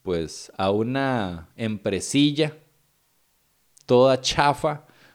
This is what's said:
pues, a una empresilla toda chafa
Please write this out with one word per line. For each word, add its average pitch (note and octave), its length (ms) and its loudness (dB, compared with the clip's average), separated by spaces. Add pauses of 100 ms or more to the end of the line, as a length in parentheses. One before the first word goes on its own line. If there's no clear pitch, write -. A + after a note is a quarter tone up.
pues, E2 540 -6
a F#2+ 160 0
una A2+ 800 -4
empresilla C3+ 1000 -2 (1300)
toda C3 340 6
chafa D3 640 -2 (280)